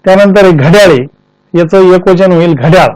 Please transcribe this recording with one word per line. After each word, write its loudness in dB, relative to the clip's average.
त्यानंतर 2
हे 2
घड्याळे, 0
याचं 0
एक -2
वचन 0
होईल 0
घड्याळ. 0